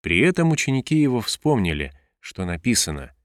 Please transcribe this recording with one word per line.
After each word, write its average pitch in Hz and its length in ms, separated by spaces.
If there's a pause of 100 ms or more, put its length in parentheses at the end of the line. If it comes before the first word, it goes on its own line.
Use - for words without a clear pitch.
При 85 200
этом 170 280
ученики 139 460
его 131 260
вспомнили, 85 720 (260)
что - 260
написано 82 800